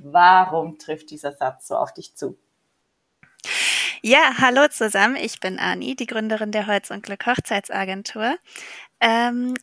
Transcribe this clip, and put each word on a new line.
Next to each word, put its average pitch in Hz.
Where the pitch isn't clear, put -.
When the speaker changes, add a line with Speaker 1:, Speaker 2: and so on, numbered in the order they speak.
Speaker 1:
warum 165
trifft -
dieser 147
Satz -
so -
auf -
dich -
zu? -
Speaker 2:
Ja, 269
hallo 262
zusammen, 220
ich -
bin 185
Anni, 180
die 233
Gründerin 220
der 208
Holz 202
und 202
Glück -
Hochzeitsagentur. 208
Ähm, 240